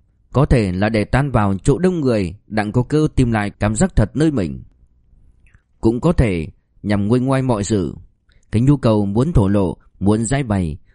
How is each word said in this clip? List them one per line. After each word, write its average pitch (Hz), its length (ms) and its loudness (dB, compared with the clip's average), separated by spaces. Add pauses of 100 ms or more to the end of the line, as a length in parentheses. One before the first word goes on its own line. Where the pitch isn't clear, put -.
(320)
Có 135 140 2
thể 107 260 2
là 98 160 0
để 107 160 0
tan 135 260 -2
vào 101 280 0
chỗ 139 200 0
đông 180 220 0
người, 107 340 -2 (120)
đặng 107 260 -4
có 123 100 2
cơ 151 340 0
tìm 120 160 2
lại 104 180 -2
cảm 107 240 -2
giác 185 220 0
thật 107 180 4
nơi 151 160 2
mình. 80 320 -4 (1160)
Cũng 113 200 2
có 170 120 2
thể 90 360 0 (340)
nhằm 101 260 -2
nguôi 123 120 2
ngoai 131 220 0
mọi 113 220 -2
sự. 95 300 -2 (560)
Cái 110 120 0
nhu 139 140 4
cầu 107 300 2
muốn 123 260 -2
thổ 98 160 4
lộ, 98 280 0 (240)
muốn 107 240 2
giải 139 180 -4
bày, 95 360 -4 (160)